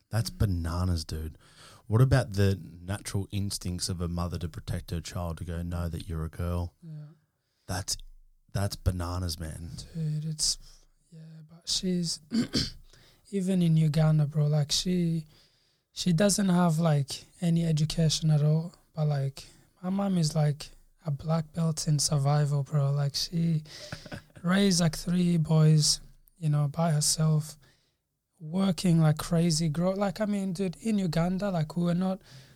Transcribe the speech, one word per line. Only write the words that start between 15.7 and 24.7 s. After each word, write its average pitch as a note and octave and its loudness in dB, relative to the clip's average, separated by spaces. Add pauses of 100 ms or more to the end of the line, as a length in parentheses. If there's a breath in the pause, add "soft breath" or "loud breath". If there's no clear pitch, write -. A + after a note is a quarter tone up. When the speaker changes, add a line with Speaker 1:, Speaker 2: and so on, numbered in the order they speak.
Speaker 2:
she - 0
doesn't G3 4
have, F3 4
like, D3 0 (160)
any E3+ 2
education D#3 2
at D3 4
all. D#3+ 2 (220)
But, D3+ 0
like, C#3 -2 (380 soft breath)
my F3+ -6
mom G3 0
is, D#3+ 2
like, D3+ 0 (360)
a D3+ -2
black D#3 -2
belt E3 -2
in D3 2
survival, C#3+ 2
bro. C#3 0
Like, C#3+ -2
she E3 0 (380 loud breath)
<laughs> - -16
raised, F#3 4